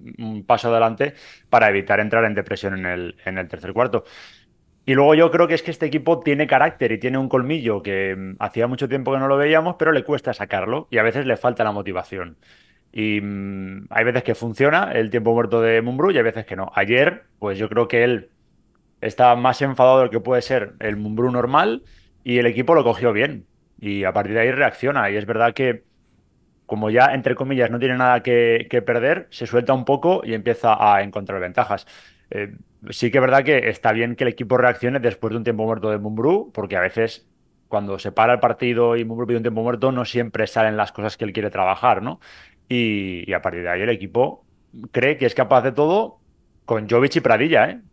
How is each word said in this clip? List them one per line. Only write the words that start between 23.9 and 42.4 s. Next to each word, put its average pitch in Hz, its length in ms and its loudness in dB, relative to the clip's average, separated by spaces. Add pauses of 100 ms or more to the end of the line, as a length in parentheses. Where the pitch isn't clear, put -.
a 92 80 0
partir 104 220 -2
de 113 40 0
ahí 120 120 2
reacciona. 127 580 0
Y 101 80 -4
es 104 80 -6
verdad 113 280 0
que, 123 300 -2 (800)
como 107 240 -4
ya, 123 180 6
entre 131 280 0
comillas, 131 340 0
no 120 80 -6
tiene 127 200 -2
nada 123 260 2
que, 117 460 2
que 120 120 0
perder, 127 500 -2
se 117 160 -12
suelta 120 260 2
un 127 100 -2
poco 143 400 2
y 113 100 -6
empieza 110 460 2
a 101 240 4
encontrar 98 380 -8
ventajas. 95 440 -2 (440)
Eh, 104 260 -8 (340)
sí 117 200 -2
que 139 100 4
es - 20 4
verdad 131 220 4
que 127 260 2
está 107 240 0
bien 117 240 -2
que 131 80 0
el 120 40 2
equipo 123 280 -2
reaccione 123 420 2
después 113 320 -2
de 113 60 -4
un 113 80 -6
tiempo 110 180 -2
muerto 110 260 -2
de 107 80 0
Mumbrú, 113 560 -2
porque 98 220 -6
a 90 60 0
veces 110 440 -2 (440)
cuando 101 300 -4
se 101 120 -10
para 117 220 4
el 120 60 0
partido 120 580 0
y 117 80 -2
Mumbrú 113 200 -8
pide 117 120 -2
un 113 60 -4
tiempo 113 200 -4
muerto, 123 300 0
no 123 100 -4
siempre 110 420 -4
salen 110 300 0
las 107 160 -2
cosas 104 240 -8
que - 80 -8
él 101 80 -6
quiere 104 180 -4
trabajar, 95 520 0
¿no? 139 180 -10 (480)